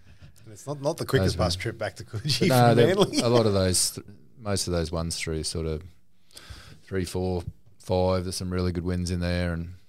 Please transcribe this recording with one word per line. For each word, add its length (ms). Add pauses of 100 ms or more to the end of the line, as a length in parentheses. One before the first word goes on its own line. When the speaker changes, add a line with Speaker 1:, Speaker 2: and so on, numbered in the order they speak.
(440)
Speaker 1:
And 80
it's 140
not, 140
not 160
the 80
quickest 320
Speaker 2:
Those 80
Speaker 1:
bus 120
Speaker 2:
were 60
Speaker 1:
trip 160
back 180
to 80
Coogee 440
Speaker 2:
But 60
no, 140
Speaker 1:
from 80
Speaker 2:
they're, 200
Speaker 1:
Manly. 240
Speaker 2:
a 80
lot 180
of 60
those, 380
th-, 160 (320)
most 280
of 60
those 200
ones 240
through 260
sort 240
of 160 (1040)
three, 200
four, 380 (360)
five. 460
There's 120
some 160
really 200
good 120
wins 260
in 100
there, 320
and, 220 (140)